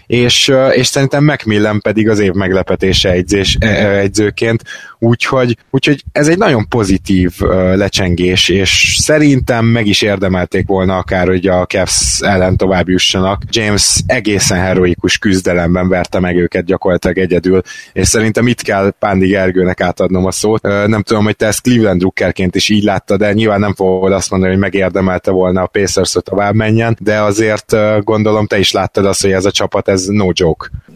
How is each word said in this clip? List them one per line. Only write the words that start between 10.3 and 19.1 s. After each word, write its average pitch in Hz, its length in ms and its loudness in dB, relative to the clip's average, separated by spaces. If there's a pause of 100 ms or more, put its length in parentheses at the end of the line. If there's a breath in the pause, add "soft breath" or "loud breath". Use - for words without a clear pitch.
volna 95 300 0
akár, 90 300 -2
hogy 92 200 0
a 90 200 2
Cavs - 540 -2
ellen 92 360 0
tovább 92 320 0
jussanak. 95 640 0
James 104 560 -2
egészen 101 520 -2
heroikus 90 600 0
küzdelemben 90 680 0
verte 92 320 -2
meg 90 160 0
őket 87 280 -2
gyakorlatilag 90 540 -2
egyedül, 90 440 0 (300 loud breath)
és 92 160 0
szerintem 110 380 0
itt 120 160 -2
kell 98 360 0
Pándi 95 300 0